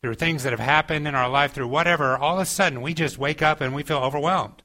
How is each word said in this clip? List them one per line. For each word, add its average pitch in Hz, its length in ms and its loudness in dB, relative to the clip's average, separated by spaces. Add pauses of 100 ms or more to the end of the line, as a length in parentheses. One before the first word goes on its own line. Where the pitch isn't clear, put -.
through 117 120 -4
things 165 280 -2
that 131 100 0
have 113 60 -2
happened 151 480 0
in 143 80 -4
our 127 140 2
life, 139 240 2
through 127 160 -6
whatever, 151 480 2
all 151 180 0
of 190 80 -2
a - 20 0
sudden 156 380 0
we 156 100 -4
just 156 260 -2
wake 143 220 -2
up 156 200 2
and 131 120 -2
we 143 120 -6
feel 151 140 0
overwhelmed. 139 680 -2